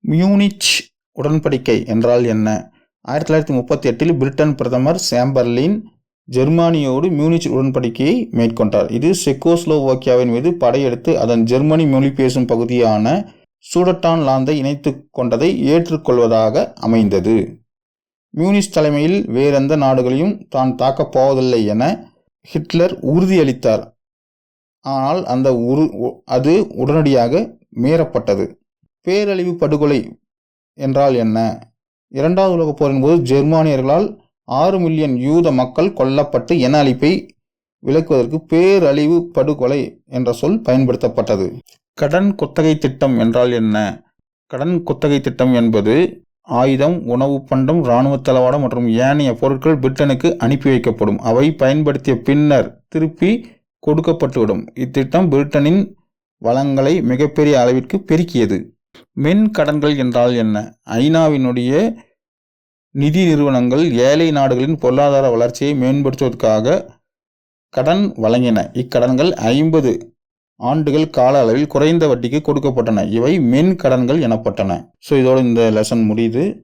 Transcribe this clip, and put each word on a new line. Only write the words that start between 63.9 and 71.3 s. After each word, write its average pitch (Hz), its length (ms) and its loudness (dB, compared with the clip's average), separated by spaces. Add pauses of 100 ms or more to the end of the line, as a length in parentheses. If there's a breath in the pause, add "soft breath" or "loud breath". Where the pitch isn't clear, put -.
ஏழை 143 380 2
நாடுகளின் 139 480 0
பொருளாதார 135 520 2
வளர்ச்சியை 120 440 -2
மேம்படுத்துவதற்காக 131 1120 0 (800)
கடன் 175 480 0
வழங்கின. 113 560 0
இக்கடன்கள் 127 600 0
ஐம்பது 139 840 0 (420)
ஆண்டுகள் 147 540 -2
கால 135 300 2